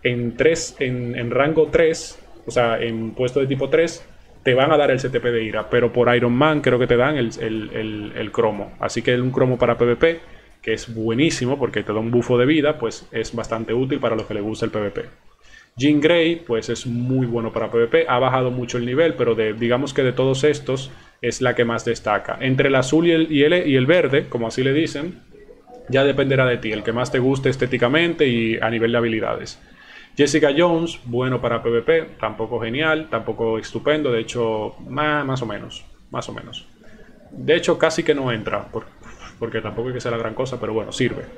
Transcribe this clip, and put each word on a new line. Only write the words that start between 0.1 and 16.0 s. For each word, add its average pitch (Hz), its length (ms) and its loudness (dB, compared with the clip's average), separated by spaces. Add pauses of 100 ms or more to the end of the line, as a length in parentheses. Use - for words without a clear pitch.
tres, 123 420 0
en, 123 360 -4
en 120 160 -4
rango 151 400 2
tres, 165 520 0 (220)
o - 60 -10
sea, 117 280 2
en 113 320 -4
puesto 127 280 -2
de 135 80 0
tipo 135 220 -2
tres, 160 380 0 (360)
te 127 100 4
van 135 180 4
a 151 60 6
dar 143 140 4
el 127 100 2
C 127 80 -4
T 123 100 0
P 123 100 -2
de 117 140 0
ira, 107 260 -6
pero 120 220 2
por 120 240 4
Iron 120 160 2
Man 147 300 2
creo 123 180 2
que 123 80 2
te 123 80 4
dan 139 220 2
el, 117 140 -2 (100)
el, 110 320 -6
el, 107 420 -8
el 113 160 -8
cromo. 104 480 -2
Así 110 220 -4
que 123 180 2
un 127 120 0
cromo 131 260 2
para 120 200 2
P 117 60 2
V 120 140 2
P, 165 220 2 (420)
que 113 100 -4
es 110 220 -6
buenísimo 123 680 0
porque 117 240 -2
te - 80 -6
da 107 80 0
un 113 120 -2
bufo 120 260 2
de 123 80 4
vida, 151 320 2
pues - 340 -8
es 113 240 -6
bastante 113 380 -4
útil 131 260 -2
para 113 160 0
los 110 100 -4
que 107 100 -8
les 104 80 -4
gusta 110 220 -4
el 104 60 -4
P 107 80 -4
V 104 120 -4
P. - 100 -8 (760)
Jean 147 240 2
Grey, 165 380 4